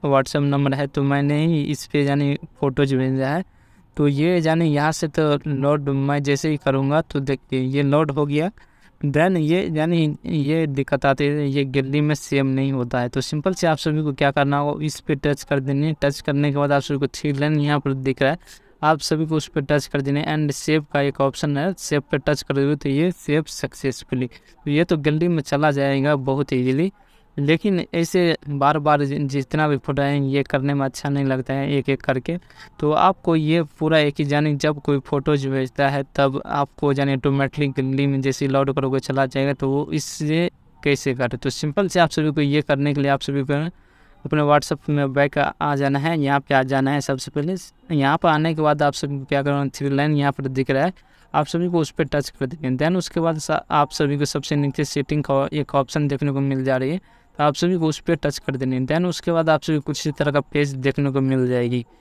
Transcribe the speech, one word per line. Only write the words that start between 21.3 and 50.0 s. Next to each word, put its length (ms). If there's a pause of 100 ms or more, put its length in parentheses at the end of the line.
है, 140
सेव 380
पे 80
टच 240
कर 120
दोगे 220
तो 120
ये 220
सेव 380
सक्सेसफुली। 800
तो 440
ये 140
तो 140
गैलरी 300
में 140
चला 300
जाएगा 440
बहुत 360
ईजीली, 380 (460)
लेकिन 480 (100)
ऐसे 420 (140)
बार 280
बार 260
जि-, 180
जितना 460
भी 80
फोटो 260
आए 180
ये 220
करने 320
में 100
अच्छा 240
नहीं 160
लगता 300
है 180
एक 160
एक 140
करके। 340 (440)
तो 120
आपको 440
ये 260 (160)
पूरा 200
एक 200
ही 60
जाने 320
जब 260
कोई 180
फ़ोटोज़ 480
भेजता 400
है 140 (140)
तब 300
आपको 480
जाने 220
ऑटोमेटिकली 540
गैलरी 360
में 140
जैसे 240
ही 80
लोड 220
करोगे 260
चला 260
जाएगा। 260
तो 180
वो 220
इससे 580 (320)
कैसे 320
करें? 240
तो 120
सिंपल 380
से 120
आप 100
सभी 200
को 100
ये 220
करने 320
के 60
लिए 100
आप 100
सभी 220
को 120 (720)
अपने 180
WhatsApp 460
में 240
बैक 260
आ, 60 (180)
आ 140
जाना 220
है, 220
यहाँ 200
पे 140
आ 100
जाना 260
है। 100
सबसे 300
पहले 240 (380)
यहाँ 260
पर 100
आने 260
के 80
बाद 200
आप 120
सभी 240
को 60
क्या 180
करना 180
है, 80
थ्री 220
लाइन 260